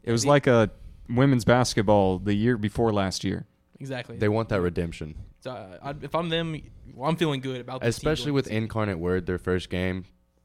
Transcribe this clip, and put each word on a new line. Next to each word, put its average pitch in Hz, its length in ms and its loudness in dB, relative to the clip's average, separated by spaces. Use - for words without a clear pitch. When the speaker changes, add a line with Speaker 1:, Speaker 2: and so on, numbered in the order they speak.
Speaker 1:
It 117 80 -4
was 113 120 2
Speaker 2:
they 139 60 2
Speaker 1:
like 143 180 6
a 117 220 6
women's 123 360 4
basketball 104 760 4
the 101 140 0
year 113 240 2
before 107 360 0
last 95 300 -2
year. 92 220 -4
Speaker 2:
Exactly. 127 380 -12
Speaker 3:
They 104 120 2
want 110 200 0
that 101 120 2
redemption. 85 540 -4
Speaker 2:
So, 127 100 -12
uh, 98 300 -14
I, 139 200 -10
if 143 140 -10
I'm 165 140 -2
them, 165 320 -4
well, 135 160 -4
I'm 165 80 2
feeling 147 240 0
good 131 200 -6
about 127 200 -10
this 117 160 0
team 147 120 -2
Speaker 3:
Especially 135 160 -2
Speaker 2:
going 147 100 0
Speaker 3:
with 131 120 2
Speaker 2:
into 107 100 -2
Speaker 3:
Incarnate 107 420 -2
Word, 90 260 0
their 90 120 -2
first 92 320 -2
game. 92 360 -4